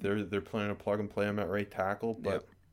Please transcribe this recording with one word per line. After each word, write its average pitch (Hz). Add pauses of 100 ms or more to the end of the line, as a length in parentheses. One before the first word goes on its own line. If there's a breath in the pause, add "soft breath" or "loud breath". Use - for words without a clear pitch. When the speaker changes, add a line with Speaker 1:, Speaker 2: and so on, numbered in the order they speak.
Speaker 1:
They're, 101
they're 98
planning 104
to -
plug 104
and 104
play 104
him 104
at 92
right 101
tackle, 104
but 104
Speaker 2:
Yep. - (280)